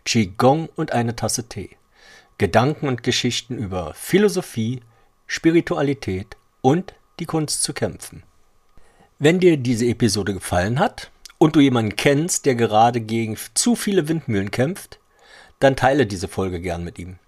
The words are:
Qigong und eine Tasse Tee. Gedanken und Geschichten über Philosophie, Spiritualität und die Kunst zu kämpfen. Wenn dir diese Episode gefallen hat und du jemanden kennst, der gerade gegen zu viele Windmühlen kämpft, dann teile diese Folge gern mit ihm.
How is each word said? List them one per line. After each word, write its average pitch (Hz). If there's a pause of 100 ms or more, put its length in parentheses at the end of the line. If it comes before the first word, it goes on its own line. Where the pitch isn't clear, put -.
Qigong 123
und 160
eine 117
Tasse -
Tee. - (600)
Gedanken 127
und 123
Geschichten 120
über 90
Philosophie, 170 (440)
Spiritualität 143 (260)
und 156 (260)
die 170
Kunst 156
zu 147
kämpfen. - (960)
Wenn 170
dir 175
diese 120
Episode 104
gefallen 95
hat - (260)
und 156
du 156
jemanden 120
kennst, 147
der 135
gerade 117
gegen 110 (160)
zu 240
viele 185
Windmühlen 107
kämpft, - (600)
dann 135
teile 135
diese 95
Folge 92
gern 85
mit 85
ihm. 90